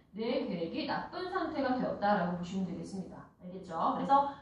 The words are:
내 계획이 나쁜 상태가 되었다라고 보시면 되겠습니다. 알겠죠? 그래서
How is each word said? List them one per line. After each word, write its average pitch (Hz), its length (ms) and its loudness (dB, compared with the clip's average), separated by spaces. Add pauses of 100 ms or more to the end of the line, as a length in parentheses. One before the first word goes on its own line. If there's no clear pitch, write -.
(100)
내 233 360 -2
계획이 202 400 -4
나쁜 359 440 -4
상태가 285 460 0
되었다라고 180 640 2
보시면 190 280 -2
되겠습니다. 170 500 -6 (260)
알겠죠? 180 520 -2
그래서 277 360 6 (120)